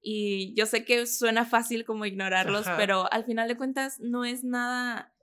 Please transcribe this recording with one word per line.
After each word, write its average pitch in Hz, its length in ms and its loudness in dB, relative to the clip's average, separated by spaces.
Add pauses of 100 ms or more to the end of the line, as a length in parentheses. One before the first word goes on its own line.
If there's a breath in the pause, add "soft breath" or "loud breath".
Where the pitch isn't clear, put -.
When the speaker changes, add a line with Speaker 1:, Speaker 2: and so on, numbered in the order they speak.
Speaker 1:
Y 208 540 -2
yo 208 100 4
sé 233 200 0
que 240 200 2
suena 233 400 2
fácil 233 400 0
como 214 220 -4
ignorarlos, 196 580 0
Speaker 2:
Ajá. 175 120 0
Speaker 1:
pero 196 360 2
al 226 120 0
final 226 220 0
de 240 100 -2
cuentas 269 420 -4
no 240 260 -2
es 247 180 -4
nada 247 800 -4